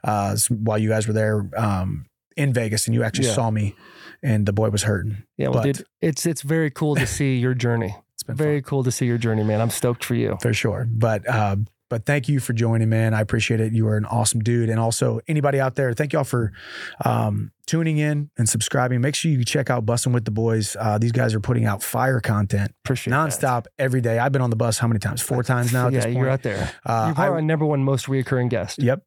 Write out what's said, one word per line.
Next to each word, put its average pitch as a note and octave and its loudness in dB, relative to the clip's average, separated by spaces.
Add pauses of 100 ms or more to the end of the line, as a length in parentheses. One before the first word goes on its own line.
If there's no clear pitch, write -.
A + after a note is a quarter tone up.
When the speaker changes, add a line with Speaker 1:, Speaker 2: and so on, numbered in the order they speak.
Speaker 1:
uh, G2+ 0
s-, A2 0
while A2 0
you G#2+ 2
guys A2 2
were G#2+ -2
there, G#2+ 0
um, G2 -2 (320)
in C#3+ 0
Vegas, A2 0
and A#2 0
you A#2 2
actually B2+ 0
Speaker 2:
Yeah. G#2+ 0
Speaker 1:
saw A2+ 0
me, G#2 -2 (480)
and G#2+ 2
the G2+ 2
boy G#2+ 2
was G2+ 0
hurting. G#2 -2 (140)
Speaker 2:
Yeah, C3 -2
well, B2 2
Speaker 1:
But C#3+ 0
Speaker 2:
dude, - -12 (140)
it's, E3 -2
it's E3 -4
very D#3 0
cool D3 -2
to - 0
see C3+ 0
your B2+ 2
journey. A#2 -2
Speaker 1:
<laughs> - -20 (160)
It's - -10
been A#2+ -6
Speaker 2:
Very D3 0
Speaker 1:
fun. - -14
Speaker 2:
cool C3+ 0
to B2 2
see B2+ 0
your A#2+ 2
journey, A2 0
man. G#2+ 2
I'm A#2 0
stoked A#2+ -2
for A#2+ -2
you. A#2 0
Speaker 1:
For A#2 2
sure. A2+ -2
But, A2+ 0
uh, G#2+ 2 (340)
but A2+ -4
thank C#3+ 0
you C#3+ 2
for A#2+ -4
joining, A2+ 2
man. A2+ 2
I G#2+ 2
appreciate A2 0
it. A2 0
You A2+ 2
are G#2+ 2
an G#2 0
awesome A2 0
dude. A#2 2
And A2+ 0
also A2+ 0
anybody C#3+ 2
out C3 0
there, C3 0
thank C#3+ -2
y'all D3 2
for, A#2 -2 (520)
um, G#2+ 0 (140)
tuning D#3+ 0
in D3 0
and A2 2
subscribing. B2 0
Make C#3 0
sure E3 0
you B2+ 2
check C3+ 0
out A#2+ 0
Bussin' A#2+ 0
with A#2 0
the G#2+ -2
Boys. A2 0
Uh, G#2+ 0
these A#2 2
guys A#2 2
are A2 0
putting A#2+ 0
out G#2 -2
fire B2 0
content G2+ 0 (100)
Speaker 2:
Appreciate B2 -2
that. D3 2
Speaker 1:
nonstop B2 -2 (140)
every C3 2
day. A#2 2
I've C3+ 2
been C3 2
on A#2+ 2
the A2+ 2
bus A2+ 0
how B2 0
many A2+ 2
times? G#2 -4
Four B2 -2
times A#2+ 0
now B2 2
at C3 2
Speaker 2:
Yeah, B2 2
Speaker 1:
this A2+ -2
Speaker 2:
you're - -2 (100)
Speaker 1:
point. C3 0
Speaker 2:
out C3 -2
there. G2+ -4 (140)
Speaker 1:
Uh, A2+ 2
Speaker 2:
You're D#3+ 0
probably E3 2
Speaker 1:
I F#3+ 2
Speaker 2:
our E3 0
number D#3 0
one C#3+ 2
most C3+ 0
reoccurring B2+ 0
guest. G2+ -4
Speaker 1:
Yep. C3+ 0